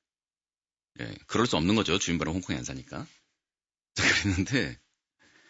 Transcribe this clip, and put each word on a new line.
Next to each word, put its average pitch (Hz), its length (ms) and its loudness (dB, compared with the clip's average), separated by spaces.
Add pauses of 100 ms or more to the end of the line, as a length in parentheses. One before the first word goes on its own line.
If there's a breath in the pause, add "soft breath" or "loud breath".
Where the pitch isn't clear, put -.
(1000)
예, 57 140 -10 (120)
그럴 117 200 4
수 104 100 2
없는 87 180 4
거죠. 92 240 2
주윤발은 80 340 0
홍콩에 90 260 -4
안 62 60 -8
사니까. - 420 -10 (880)
자, - 100 -2 (180)
그랬는데, 95 560 0 (720 soft breath)